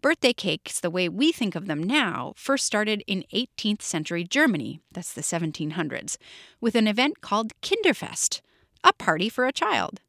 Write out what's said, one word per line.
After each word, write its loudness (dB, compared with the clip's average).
Birthday 4
cakes, -4
the -2
way 0
we 2
think -2
of -6
them -4
now, 0
first 0
started 0
in -2
eighteenth -2
century -4
Germany, 2
that's -10
the -10
seventeen -2
hundreds, -6
with 0
an 6
event 2
called -2
Kinderfest, 0
a 10
party 0
for 0
a 0
child. -2